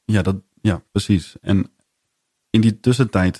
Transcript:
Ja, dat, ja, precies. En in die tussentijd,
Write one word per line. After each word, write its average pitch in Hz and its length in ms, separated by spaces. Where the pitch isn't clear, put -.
Ja, 107 180
dat, 95 200
ja, 95 220
precies. 101 480
En 95 300
in 113 100
die 110 200
tussentijd, 113 580